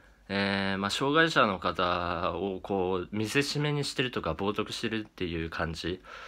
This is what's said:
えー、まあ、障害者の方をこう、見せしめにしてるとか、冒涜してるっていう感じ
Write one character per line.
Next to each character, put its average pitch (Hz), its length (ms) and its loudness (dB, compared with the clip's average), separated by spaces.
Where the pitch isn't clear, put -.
え 98 480 0
ー、 - 0 -
ま 98 100 0
あ、 - 20 0
障 139 240 0
害 160 160 6
者 139 180 6
の 92 120 2
方 87 760 0
を 92 260 -2
こ 92 500 0
う、 - 20 -14
見 107 140 0
せ 139 160 2
し 147 160 -2
め 147 140 2
に 143 100 0
し - 100 -6
て - 80 0
る 127 100 0
と 104 100 -4
か、 82 140 0
冒 98 220 0
涜 107 140 -2
し - 80 -6
て 120 80 -2
る 110 140 -2
っ - 20 -6
て 92 220 -6
い 82 200 -2
う 82 40 -4
感 82 240 -2
じ 85 280 -4